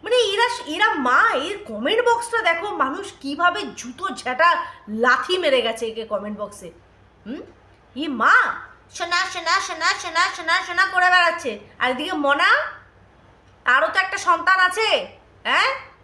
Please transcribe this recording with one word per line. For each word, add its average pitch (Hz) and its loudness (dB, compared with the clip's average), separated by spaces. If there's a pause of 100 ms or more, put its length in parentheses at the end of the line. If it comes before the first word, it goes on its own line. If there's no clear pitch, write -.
মানে, 440 0
এরা, 440 2 (200)
এরা 415 0
মা, 285 2
এর 339 -4
কমেন্ট 262 -2
বক্সটা 466 0
দেখো, 359 -2
মানুষ 320 -4
কিভাবে 349 -2 (140)
জুতো 294 -10
ঝেঁটা 254 0 (240)
লাথি 247 0
মেরে 285 2
গেছে 226 -4
একে 220 -10
কমেন্ট 208 -6
বক্সে। 202 -12 (540)
হুম, 269 -10 (540)
ই 294 -6
মা, 262 2 (600)
সোনা, 349 -2
সোনা, 359 0
সোনা, 349 -2
সোনা, 359 0
সোনা, 349 0
সোনা 370 0
করে 370 2
বেড়াচ্ছে। 330 2 (200)
আর 247 0
এদিকে 302 -4
মনা, 330 2 (880)
তারও 277 4
তো 381 0
একটা 381 -2
সন্তান 339 2
আছে, 359 2 (360)
হ্যাঁ? 370 2 (300)